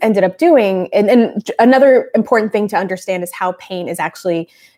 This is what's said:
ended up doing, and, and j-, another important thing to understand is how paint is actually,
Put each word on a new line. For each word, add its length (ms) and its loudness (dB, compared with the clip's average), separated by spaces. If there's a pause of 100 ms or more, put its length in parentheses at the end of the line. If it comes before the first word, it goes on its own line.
ended 220 0
up 140 -2
doing, 540 2
and, 160 2
and 360 2
j-, 140 -10
another 560 4
important 380 0
thing 160 -2
to 80 -6
understand 460 -6
is 100 -10
how 200 -6
paint 360 -12
is 100 -8
actually, 500 -6 (300)